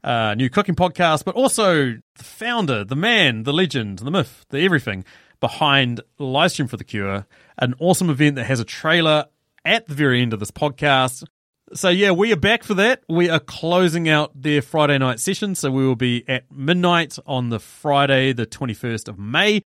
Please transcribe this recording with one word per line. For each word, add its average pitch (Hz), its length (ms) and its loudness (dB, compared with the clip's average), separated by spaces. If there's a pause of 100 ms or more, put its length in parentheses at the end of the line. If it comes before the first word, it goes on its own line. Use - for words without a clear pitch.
uh, 113 300 0
new 127 140 0
cooking 196 280 -2
podcast, 170 480 0
but 185 100 -6
also 180 600 2 (220)
the - 80 -20
founder, 196 600 -4
the 113 100 -8
man, 160 480 2
the 135 100 -4
legend, 131 460 -2
the 127 140 -8
myth, - 380 -4
the 139 100 -4
everything 120 440 0 (360)
behind 127 640 0 (180)
Livestream 143 500 0
for 120 60 -8
the - 80 -10
Cure, 101 420 -6 (320)
an 123 220 -2
awesome 175 300 2
event 143 260 2
that 120 80 -6
has 123 160 -2
a 113 40 -4
trailer 160 600 0 (400)
at 226 240 0
the 147 60 -10
very 131 280 2
end 117 100 0
of 107 60 -6
this 101 140 -8
podcast. 135 720 0 (480)
So, - 160 -2
yeah, 190 240 4
we 208 200 2
are 196 40 2
back 208 260 0
for 208 120 -4
that. 226 340 2
We 175 200 2
are 165 120 2
closing 170 680 0
out 156 220 2 (100)
their 147 220 0
Friday 147 360 2
night 127 200 0
session, - 380 -4
so 139 160 -4
we 135 120 0
will 131 120 2
be 120 320 -2
at 127 240 -4
midnight 170 720 0
on 127 220 -2
the 113 100 -4
Friday, 139 760 2
the 120 140 -4
twenty-first 117 640 -8
of 98 100 -14
May. 175 540 0